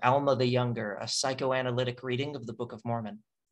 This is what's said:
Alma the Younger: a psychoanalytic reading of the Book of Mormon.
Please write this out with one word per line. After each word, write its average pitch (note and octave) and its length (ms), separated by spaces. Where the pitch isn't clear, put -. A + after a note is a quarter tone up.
Alma C#3 320
the B2+ 100
Younger: A#2+ 560
a A2+ 60
psychoanalytic B2+ 960
reading C3 320
of A#2 100
the A2+ 80
Book A#2+ 200
of A2 100
Mormon. A2+ 400